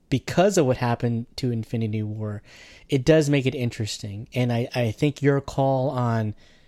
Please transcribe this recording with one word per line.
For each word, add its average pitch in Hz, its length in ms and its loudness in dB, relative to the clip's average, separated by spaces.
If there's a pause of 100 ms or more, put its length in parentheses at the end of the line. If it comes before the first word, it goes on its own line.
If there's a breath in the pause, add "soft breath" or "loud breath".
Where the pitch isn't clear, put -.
(100)
because 180 480 2
of 147 80 4
what 127 120 2
happened 120 480 -2 (100)
to 123 160 -2
Infinity 110 500 -4
War, 107 400 -8 (460 loud breath)
it 131 160 0
does 156 260 6
make 139 160 2
it 131 80 0
interesting. 113 800 -6
And 123 180 0
I, 117 220 0
I 120 160 0
think 143 320 -2
your 139 180 4
call 135 500 0
on 113 440 -2 (340 soft breath)